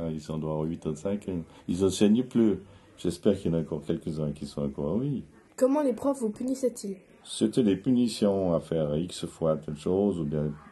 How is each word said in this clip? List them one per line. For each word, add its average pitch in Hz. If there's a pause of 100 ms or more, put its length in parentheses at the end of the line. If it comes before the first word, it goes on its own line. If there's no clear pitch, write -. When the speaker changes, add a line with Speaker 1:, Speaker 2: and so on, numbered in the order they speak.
(120)
Speaker 1:
ils 78
sont 80
doivent 78
avoir 78
huit 82
ans 80
de 76
cinq 101
ans. 87 (260)
Ils 90
enseignent 104
plus. 110 (380)
J'espère 90
qu'il 85
y -
en 82
a -
encore 76
quelques-uns 78
qui 71
sont 73
encore 71
en -
vie. 135 (320)
Speaker 2:
Comment 277
les 247
profs 269
vous 214
punissaient-ils ? 240 (260)
Speaker 1:
C'était -
des 101
punitions 101
à 78
faire 78
X 87
fois 80
telle 76
chose, 92
ou 80
bien 76 (200)